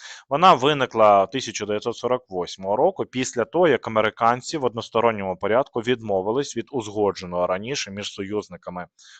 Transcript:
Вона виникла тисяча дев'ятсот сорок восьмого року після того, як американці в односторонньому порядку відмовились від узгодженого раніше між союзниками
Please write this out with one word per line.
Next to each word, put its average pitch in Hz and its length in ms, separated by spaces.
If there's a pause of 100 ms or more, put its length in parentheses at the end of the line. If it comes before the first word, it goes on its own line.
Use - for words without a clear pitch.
(300)
Вона 170 240
виникла 117 720
тисяча 113 400
дев'ятсот 104 300
сорок 123 340
восьмого 95 460
року 143 300
після 123 400
того, 175 220
як 123 200
американці 113 720
в 139 60
односторонньому 110 760
порядку 117 420
відмовились 113 800
від 110 140
узгодженого 98 760
раніше 104 440
між 98 220
союзниками 90 760 (320)